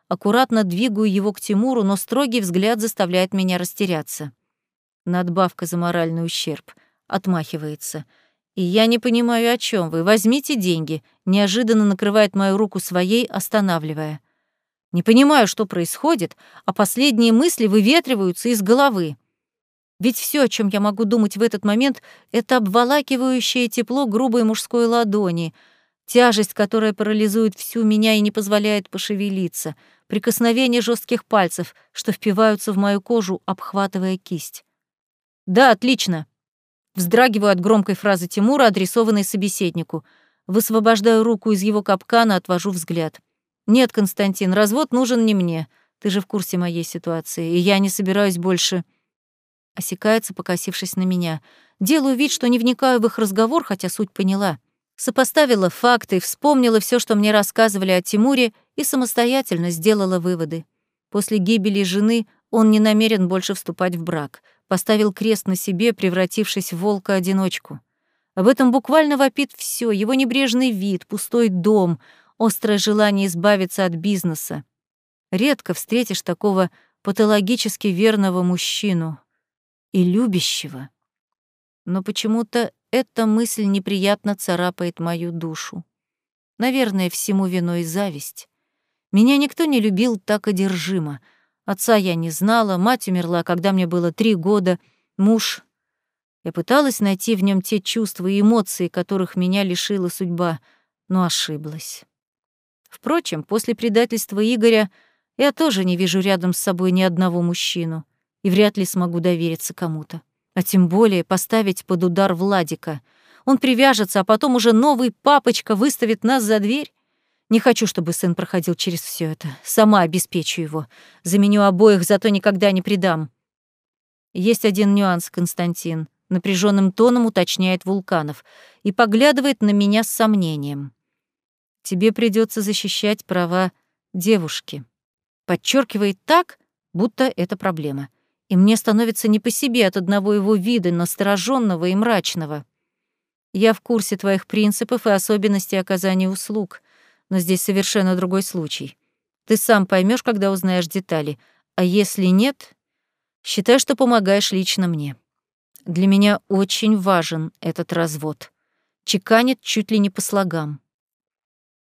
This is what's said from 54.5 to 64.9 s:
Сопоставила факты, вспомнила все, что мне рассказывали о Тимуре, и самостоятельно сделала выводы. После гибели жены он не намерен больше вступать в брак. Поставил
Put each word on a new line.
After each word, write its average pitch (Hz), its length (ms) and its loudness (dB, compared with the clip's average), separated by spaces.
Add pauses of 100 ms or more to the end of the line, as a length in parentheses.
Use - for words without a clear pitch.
Сопоставила 247 720 2
факты, 233 520 0
вспомнила 254 580 2
все, 247 200 0
что 220 160 -2
мне 208 160 2
рассказывали 202 600 2
о 180 100 2
Тимуре, 240 520 2 (220)
и 294 80 -4
самостоятельно 240 880 0
сделала 185 480 0
выводы. 165 460 -4 (440)
После 208 300 -2
гибели 202 440 0
жены 214 440 0 (240)
он 220 200 4
не 214 80 4
намерен 214 480 2
больше 185 260 -2
вступать 180 420 -4
в 165 80 -8
брак. 160 400 -8 (240)
Поставил 214 440 0